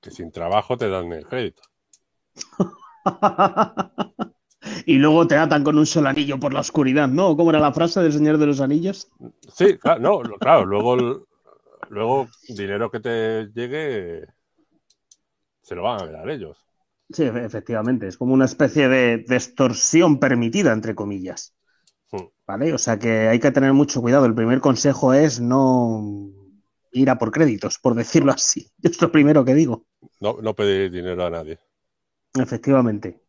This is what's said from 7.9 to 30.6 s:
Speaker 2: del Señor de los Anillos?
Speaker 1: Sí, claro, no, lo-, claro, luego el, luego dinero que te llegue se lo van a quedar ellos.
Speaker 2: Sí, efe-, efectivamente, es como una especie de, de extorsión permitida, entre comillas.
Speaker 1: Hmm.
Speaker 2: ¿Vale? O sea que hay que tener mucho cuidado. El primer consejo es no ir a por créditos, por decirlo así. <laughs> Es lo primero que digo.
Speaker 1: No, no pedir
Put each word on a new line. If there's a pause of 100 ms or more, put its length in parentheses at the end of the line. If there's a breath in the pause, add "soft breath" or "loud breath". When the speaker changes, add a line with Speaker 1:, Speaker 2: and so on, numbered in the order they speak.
Speaker 2:
del
Señor
de
los
Anillos? (440)
Speaker 1:
Sí,
claro,
no,
lo-,
claro,
luego
el, (720)
luego (180)
dinero
que
te
llegue (1400)
se
lo
van
a
quedar
ellos. (520)
Speaker 2:
Sí,
efe-,
efectivamente,
es
como
una
especie
de, (100)
de
extorsión
permitida,
entre
comillas. (580)
Speaker 1:
Hmm. (200)
Speaker 2:
¿Vale?
O
sea
que
hay
que
tener
mucho
cuidado.
El
primer
consejo
es
no (600)
ir
a
por
créditos,
por
decirlo
así.
<laughs>
Es
lo
primero
que
digo. (360)
Speaker 1:
No,
no
pedir